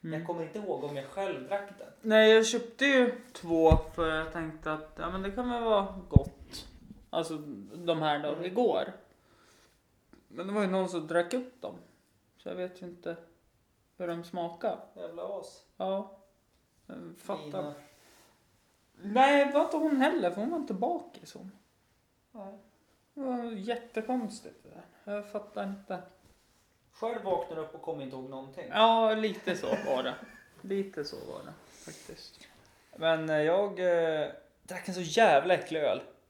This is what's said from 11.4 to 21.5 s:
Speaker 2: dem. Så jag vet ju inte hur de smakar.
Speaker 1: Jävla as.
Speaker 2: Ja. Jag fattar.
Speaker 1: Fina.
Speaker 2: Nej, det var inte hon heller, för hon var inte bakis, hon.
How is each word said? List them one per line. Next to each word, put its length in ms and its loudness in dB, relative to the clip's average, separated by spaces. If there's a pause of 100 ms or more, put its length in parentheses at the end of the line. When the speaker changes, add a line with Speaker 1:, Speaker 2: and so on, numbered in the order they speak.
Speaker 2:
dem. 120 -8 (640)
Så 100 -12
jag 80 -8
vet 260 -8
ju 40 -14
inte 300 -10 (840)
hur 80 -6
de 180 -6
smakar. 560 -6 (160)
Speaker 1:
Jävla 260 -12
as. 400 -12 (140)
Speaker 2:
Ja. 420 -4 (680)
Jag 100 -14 (220)
fattar. 320 -10
Speaker 1:
Fina. 240 -8 (1300)
Speaker 2:
Nej, 440 6
det 60 -2
var 120 4
inte 120 -2
hon 200 2
heller, 340 2
för 100 -6
hon 100 -2
var 80 -2
inte 160 -6
bakis, 600 -6
hon. 160 -16 (840)